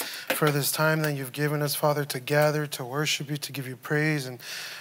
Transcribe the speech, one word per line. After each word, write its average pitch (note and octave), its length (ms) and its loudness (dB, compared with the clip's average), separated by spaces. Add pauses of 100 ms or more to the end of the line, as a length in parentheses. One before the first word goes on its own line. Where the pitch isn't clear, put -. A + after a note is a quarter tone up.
(360)
for D3+ 160 4
this C#3+ 180 2
time D#3 320 2
that D3+ 140 0
you've C3+ 160 -6
given D3 300 0
us, D3 120 0
Father, D3 300 2
to C#3 160 -4
gather, D3 480 2
to C#3+ 160 -6
worship C#3+ 440 -2
you, D3 100 -2
to - 120 -8
give C3 160 -6
you B2+ 80 -8
praise, D3+ 520 0
and, B2 140 -10 (400)